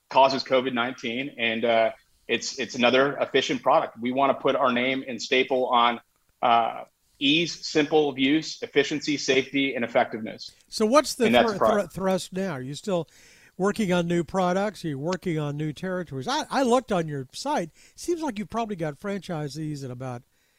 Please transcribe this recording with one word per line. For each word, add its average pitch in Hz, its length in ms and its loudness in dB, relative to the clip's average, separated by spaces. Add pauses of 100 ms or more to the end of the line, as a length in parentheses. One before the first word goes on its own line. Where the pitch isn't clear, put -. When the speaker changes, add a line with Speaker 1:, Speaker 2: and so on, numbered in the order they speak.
(120)
Speaker 1:
causes 135 320 4
covid 131 300 0
nineteen, 123 680 -4
and, 113 260 0
uh, 113 240 4 (380)
it's, - 320 -4
it's 117 160 -6
another 131 420 4
efficient 127 460 0
product. 143 360 2
We 123 120 -4
wanna 135 240 2
put 135 200 0
our 127 160 2
name 131 360 -2
and 117 120 -8
staple 127 500 0
on, 120 300 4 (440)
uh, 120 400 2 (360)
ease, 156 480 0
simple 151 420 2
of 131 100 -6
use, 151 420 0
efficiency, 139 560 0
safety, 135 560 0
and 123 100 -4
effectiveness. 113 680 -4 (180)
Speaker 2:
So - 160 -2
what's 277 300 2
the 240 100 0
Speaker 1:
And 226 80 4
that's 233 140 6
Speaker 2:
thr-, 220 60 0
Speaker 1:
the 190 40 -4
product. 196 360 2
Speaker 2:
thr-, 170 80 -8
thrust 190 320 -2
now? 190 180 -4
Are 131 100 -6
you 135 140 -10
still 175 320 -4 (500)
working 196 340 0
on 175 160 2
new 170 160 2
products? 190 600 -2
Are 160 40 -4
you 135 100 -6
working 170 400 -2
on 147 180 -4
new 151 160 -4
territories? 175 540 -8
I, 277 240 -2
I 247 100 0
looked 247 300 2
on 170 160 0
your 139 260 -6
site. 196 380 -4 (240)
Seems 330 260 -4
like 262 160 -4
you've 208 140 -8
probably 220 240 -4
got 156 240 -6
franchisees 151 840 -6
in 131 60 -8
about, 123 320 -10 (380)